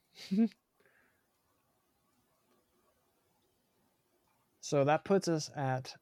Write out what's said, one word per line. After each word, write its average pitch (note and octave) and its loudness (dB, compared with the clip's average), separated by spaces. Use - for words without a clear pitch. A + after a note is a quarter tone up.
<laughs> G#3 2
So C#3+ 0
that D3+ 2
puts G3 2
us D#3+ -2
at C3 -4